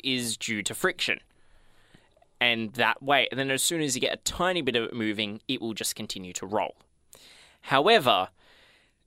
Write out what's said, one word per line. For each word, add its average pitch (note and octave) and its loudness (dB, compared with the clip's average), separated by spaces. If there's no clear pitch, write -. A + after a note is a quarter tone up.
is B2 -2
due G#2+ -4
to A2+ -6
friction. - -2
And A2+ 0
that A#2 2
way, C3+ 2
and B2 0
then C3+ 0
as C3+ 0
soon E3 0
as C3+ 0
you B2 -4
get C3 0
a - -4
tiny F3+ 0
bit B2 0
of A#2 0
it - -6
moving, G#2+ -2
it C3 -4
will A2+ -4
just - -4
continue F#2 -10
to - -10
roll. F#2+ -2
However, C3+ 4